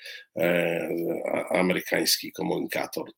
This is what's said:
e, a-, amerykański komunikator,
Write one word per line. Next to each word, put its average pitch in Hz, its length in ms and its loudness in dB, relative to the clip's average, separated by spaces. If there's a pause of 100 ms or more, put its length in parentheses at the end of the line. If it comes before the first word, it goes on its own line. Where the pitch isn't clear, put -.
(380)
e, 85 520 2 (440)
a-, 80 260 2
amerykański 85 720 2
komunikator, 82 880 -4